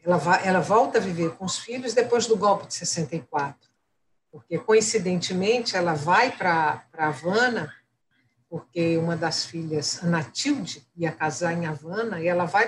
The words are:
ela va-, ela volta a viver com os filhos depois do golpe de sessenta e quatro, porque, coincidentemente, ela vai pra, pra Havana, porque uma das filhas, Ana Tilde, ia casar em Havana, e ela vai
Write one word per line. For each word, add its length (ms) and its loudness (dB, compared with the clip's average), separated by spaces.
ela 140 4
va-, 260 4
ela 180 2
volta 380 4
a 20 2
viver 360 -2
com 80 -14
os 140 -4
filhos 340 -8
depois 340 2
do 100 4
golpe 300 2
de 80 -12
sessenta 420 -4
e 40 -4
quatro, 480 -6
porque, 280 -8
coincidentemente, 1160 2
ela 180 0
vai 400 2
pra, 560 0
pra 180 -2
Havana, 680 -2
porque 460 -2
uma 180 0
das 300 -2
filhas, 580 -6
Ana 220 0
Tilde, 580 -4
ia 160 -2
casar 400 -2
em 140 -2
Havana, 520 -6
e 80 -2
ela 200 2
vai 200 2